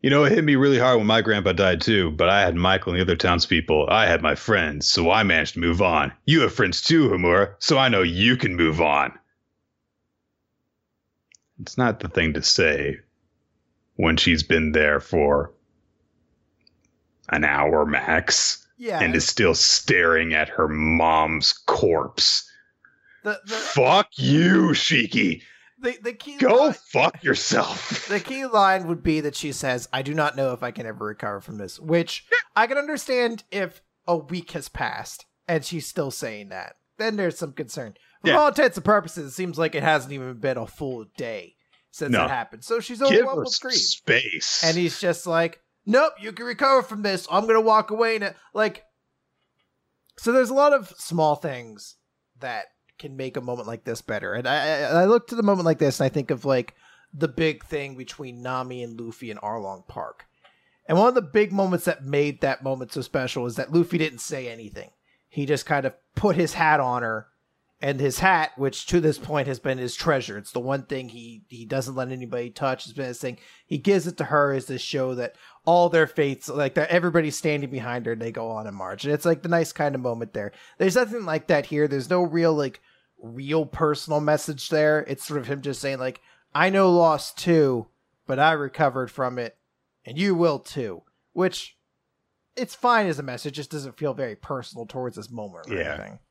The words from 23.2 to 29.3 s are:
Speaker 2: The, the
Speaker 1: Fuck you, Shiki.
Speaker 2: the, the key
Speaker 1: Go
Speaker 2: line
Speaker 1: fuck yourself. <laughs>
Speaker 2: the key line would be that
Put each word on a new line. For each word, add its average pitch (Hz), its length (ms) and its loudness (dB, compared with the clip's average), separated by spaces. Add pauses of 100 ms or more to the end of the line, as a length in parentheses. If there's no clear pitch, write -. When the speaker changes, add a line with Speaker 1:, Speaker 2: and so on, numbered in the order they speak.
Speaker 2:
The, 208 220 -6
the 214 100 -8
Speaker 1:
Fuck 170 640 2
you, 151 540 4
Shiki. - 720 0 (380)
Speaker 2:
the, 247 220 -4
the 240 120 -8
key 285 240 -16
Speaker 1:
Go 254 180 4 (100)
Speaker 2:
line 262 80 2
Speaker 1:
fuck - 500 -2
yourself. - 840 -2
<laughs> - 20 -14
Speaker 2:
the 202 100 0
key 269 260 -8
line 196 420 2
would 165 160 -4
be 156 180 2
that 147 140 -4